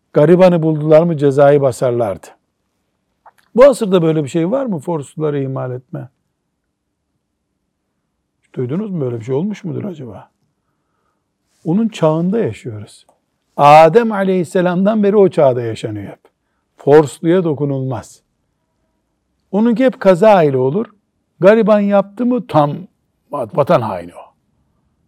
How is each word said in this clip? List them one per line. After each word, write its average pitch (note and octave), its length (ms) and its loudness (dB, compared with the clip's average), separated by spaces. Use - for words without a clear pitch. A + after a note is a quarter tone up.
garibanı E3+ 500 4
buldular D#3 400 2
mı E3+ 140 -2
cezayı C#3+ 440 2
basarlardı. A#2+ 640 -4
Bu A#3+ 100 6
asırda G3+ 360 2
böyle D#3 220 0
bir C3 60 -10
şey E3+ 220 -4
var C4+ 140 -4
mı, F#3+ 140 -6
forsluları D3 640 -6
ihmal C3 280 -8
etme? C3 380 -14
Hiç - 100 -20
duydunuz D#3+ 380 -8
mu, E3+ 100 -8
böyle A#2+ 180 -6
bir A2 60 -16
şey C3 100 -6
olmuş F#3+ 280 -6
mudur C3 200 -10
acaba? D3 460 -16
Onun G#3 220 -2
çağında E3+ 520 -2
yaşıyoruz. A2 640 -10
Adem D#3+ 540 6
Aleyhisselam'dan F#3+ 920 -2
beri G3+ 140 2
o F#3+ 120 4
çağda C3 320 0
yaşanıyor G#2+ 500 -10
hep. - 80 -20
Forsluya D#3+ 640 2
dokunulmaz. C3+ 800 -6
Onunki A3+ 340 0
hep B3 140 -2
kaza F#3+ 440 4
ile C#3 140 0
olur. C#3 280 -2
Gariban G#3 400 4
yaptı G3+ 460 -2
mı B3 220 -4
tam D3+ 300 0
vatan D3+ 500 -2
haini F2+ 340 -10
o. - 180 -20